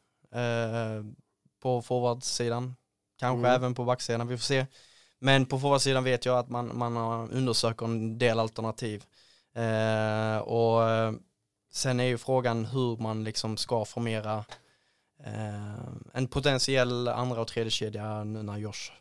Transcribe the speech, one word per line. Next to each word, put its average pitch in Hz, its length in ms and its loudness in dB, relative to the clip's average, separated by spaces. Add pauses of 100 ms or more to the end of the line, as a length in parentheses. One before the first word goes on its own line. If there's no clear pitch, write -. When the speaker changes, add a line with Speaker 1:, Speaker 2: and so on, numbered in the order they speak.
(340)
Speaker 1:
eh, 117 720 -2 (580)
på 123 200 0
forwardsidan. 123 920 0 (420)
Kanske 123 200 0 (100)
Speaker 2:
Mm. - 80 8
Speaker 1:
även 123 180 2
på 123 100 -4
backsidan, 120 440 0
vi 123 80 -4
får 117 80 -6
se. 135 220 2 (520)
Men 135 280 6
på 135 120 -2
forwardsidan 135 460 4
vet 127 220 2
jag 127 120 4
att 120 100 -2
man, 120 300 -6
man 117 180 -2
har, 113 360 -4
undersöker 120 540 0
en 113 320 -2
del 117 200 4
alternativ. 110 640 -4 (500)
Eh, 110 840 0
och, 113 520 4
eh, 113 220 2 (600)
sen 127 280 0
är 123 40 2
ju 123 140 2
frågan 120 460 2
hur 120 320 0
man 110 280 -4
liksom 107 320 -4
ska 110 280 -2
formera, 110 600 -4 (800)
eh, 104 500 -8 (380)
en 131 160 0
potentiell 127 800 2
andra 117 320 -2
och 117 80 -2
tredje 113 220 -2
kedja 107 540 -4
nu 107 180 -6
när 104 160 -6
Josh 104 420 -10